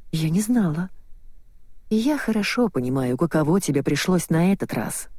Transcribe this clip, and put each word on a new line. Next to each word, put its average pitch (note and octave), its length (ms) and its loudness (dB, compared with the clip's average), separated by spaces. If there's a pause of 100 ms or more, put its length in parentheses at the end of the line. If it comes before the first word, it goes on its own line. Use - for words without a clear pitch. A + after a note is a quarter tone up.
(120)
«Я D#3+ 180 0
не F3+ 100 2
знала. F#3 480 2 (1000)
И G#3+ 60 2
я C4+ 200 2
хорошо A3 520 0
понимаю, B2+ 500 0
каково E3 420 2
тебе C#3+ 220 0
пришлось E3 480 0
на F3+ 220 4
этот - 200 -2
раз. - 360 -6 (100)